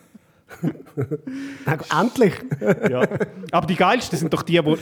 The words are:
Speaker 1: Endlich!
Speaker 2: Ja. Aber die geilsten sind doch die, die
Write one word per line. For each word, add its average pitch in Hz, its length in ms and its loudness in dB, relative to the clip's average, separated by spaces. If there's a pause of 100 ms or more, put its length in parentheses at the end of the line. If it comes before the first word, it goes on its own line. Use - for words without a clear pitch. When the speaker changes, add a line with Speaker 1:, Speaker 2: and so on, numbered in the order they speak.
(2000)
Speaker 1:
Endlich! 240 320 4 (560)
Speaker 2:
Ja. 123 140 2 (480)
Aber 165 160 0
die 180 80 0
geilsten 185 420 2
sind 156 160 0
doch - 80 0
die, 170 180 4
die 151 220 4